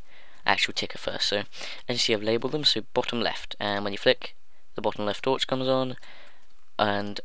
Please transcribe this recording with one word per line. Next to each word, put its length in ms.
actual 300
ticker 240
first. 300
So, 160
as 60
you 40
see, 180
I've 80
labeled 280
them, 120
so 180
bottom 260
left, 380
and 240
when 100
you 60
flick, 360
the 80
bottom 240
left 180
torch 220
comes 220
on, 300
and 460